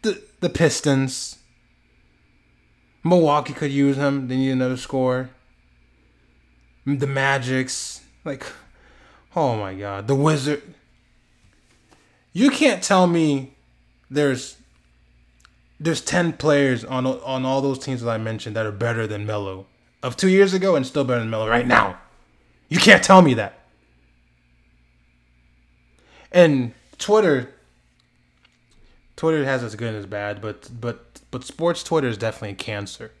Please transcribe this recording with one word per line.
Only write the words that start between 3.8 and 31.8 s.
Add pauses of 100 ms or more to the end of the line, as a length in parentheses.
him.
They
need
another
scorer. (1600)
The
Magics. (220)
Like, (880)
oh
my
God.
The
Wizard-, (1600)
you
can't
tell
me (540)
there's, (1200)
there's
ten
players
on,
on
all
those
teams
that
I
mentioned
that
are
better
than
Melo (340)
of
two
years
ago
and
still
better
than
Melo
right
now. (720)
You
can't
tell
me
that. (2750)
And (240)
Twitter, (1600)
Twitter
has
its
good
and
its
bad,
but, (100)
but,
but
sports